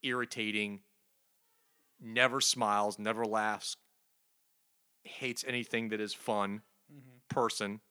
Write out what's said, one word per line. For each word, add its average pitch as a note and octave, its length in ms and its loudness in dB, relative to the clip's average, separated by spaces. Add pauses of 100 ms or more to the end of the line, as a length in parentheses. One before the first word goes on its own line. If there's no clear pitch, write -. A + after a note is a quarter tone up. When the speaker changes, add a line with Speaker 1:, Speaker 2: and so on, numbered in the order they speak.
Speaker 1:
irritating, G#2+ 800 -2 (1160)
never B2 400 4
smiles, G#2 580 2
never A2 260 0
laughs, G#2+ 520 0 (1300)
hates - 420 -6
anything A#2 440 -2
that G#2+ 100 -2
is G#2 120 -4
fun G#2 500 -2 (300)
Speaker 2:
Mm-hmm. C3 240 -20 (120)
Speaker 1:
person. A2 520 0 (100)